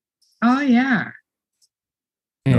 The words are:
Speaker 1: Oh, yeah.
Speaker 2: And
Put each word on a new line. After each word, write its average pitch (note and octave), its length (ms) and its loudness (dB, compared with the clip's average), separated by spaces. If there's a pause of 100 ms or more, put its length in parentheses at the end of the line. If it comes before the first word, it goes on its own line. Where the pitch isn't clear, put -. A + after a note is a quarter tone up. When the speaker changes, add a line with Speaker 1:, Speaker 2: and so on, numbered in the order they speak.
(420)
Speaker 1:
Oh, B3 180 0
yeah. B3 480 0 (1400)
Speaker 2:
And C3 140 2